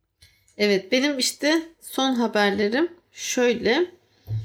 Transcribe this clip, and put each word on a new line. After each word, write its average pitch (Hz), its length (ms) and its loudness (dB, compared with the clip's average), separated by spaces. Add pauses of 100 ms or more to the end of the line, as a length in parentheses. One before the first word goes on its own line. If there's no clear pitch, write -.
(600)
Evet, 202 340 0
benim 269 260 0
işte 311 440 0 (180)
son 262 340 -2
haberlerim 220 720 0 (240)
şöyle. 247 760 0 (580)